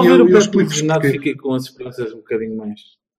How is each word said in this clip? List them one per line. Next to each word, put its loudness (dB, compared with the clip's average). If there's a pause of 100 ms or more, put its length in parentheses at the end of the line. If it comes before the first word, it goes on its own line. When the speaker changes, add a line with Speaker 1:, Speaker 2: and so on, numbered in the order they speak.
Speaker 1:
e 4
Speaker 2:
ver 6
Speaker 1:
eu, 6
Speaker 2:
o 6
Speaker 1:
eu 6
Speaker 2:
Pepe 6
Speaker 1:
explico-vos 0
Speaker 2:
lesionado, -2
Speaker 1:
porquê. 0
Speaker 2:
fiquei -6
com -6
as -6
esperanças -12
um -20
bocadinho -8
mais. -12 (400)